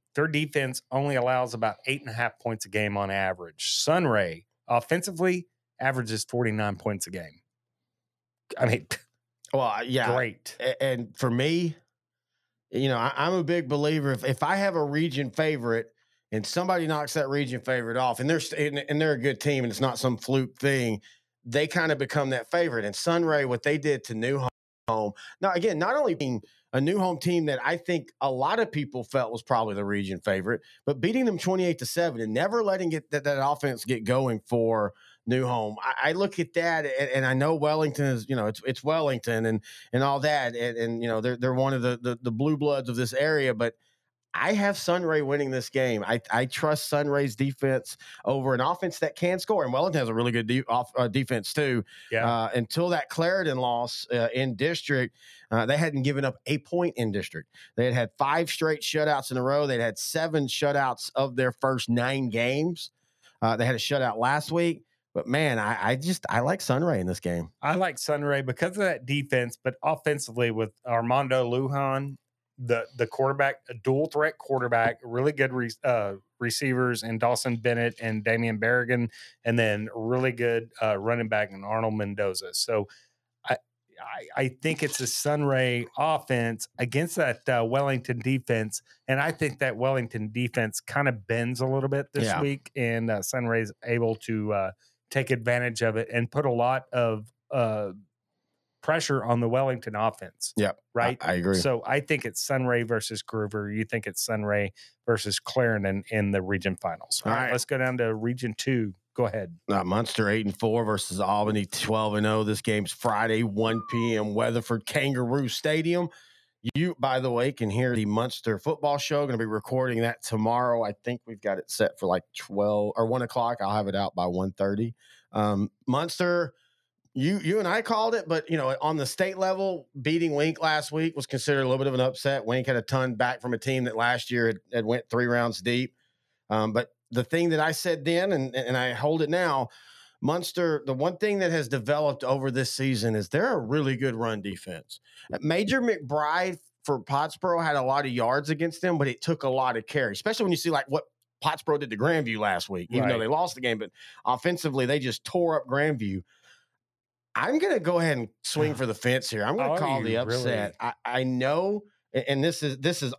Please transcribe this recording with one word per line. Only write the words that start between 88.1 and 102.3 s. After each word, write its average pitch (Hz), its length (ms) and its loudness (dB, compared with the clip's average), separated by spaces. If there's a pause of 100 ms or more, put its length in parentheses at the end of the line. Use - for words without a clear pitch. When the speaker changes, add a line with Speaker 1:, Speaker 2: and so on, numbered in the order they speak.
Speaker 1:
defense, 120 600 0 (280)
and 131 100 2
I 156 140 0
think 151 260 -4
that 127 180 -2
Wellington 117 540 -2
defense 113 500 -2
kinda 143 320 0
bends 117 500 -2
a 135 40 2
little 135 220 0
bit 139 240 -4
this 110 120 0
Speaker 2:
Yeah. 98 180 0
Speaker 1:
week, 139 340 -4
and, 117 340 0
uh, 107 100 0
Sunray's 117 520 -2 (100)
able 117 320 2 (120)
to, 107 260 -2
uh, 98 180 0 (400)
take 135 220 -2
advantage 123 500 0
of 110 140 2
it 113 160 -2
and 117 180 0
put 147 160 0
a 127 60 2
lot 123 400 2
of, 113 340 0 (240)
uh, 110 400 0 (920)
pressure 156 420 2
on 120 160 2
the 117 80 2
Wellington 127 460 0
offense. 107 640 -4
Speaker 2:
Yep. - 220 0 (160)
Speaker 1:
Right? 120 260 0
Speaker 2:
I, - 120 0
I - 20 2
agree. 90 220 2
Speaker 1:
So 131 300 2
I 139 140 0
think 143 240 -2
it's 117 180 -6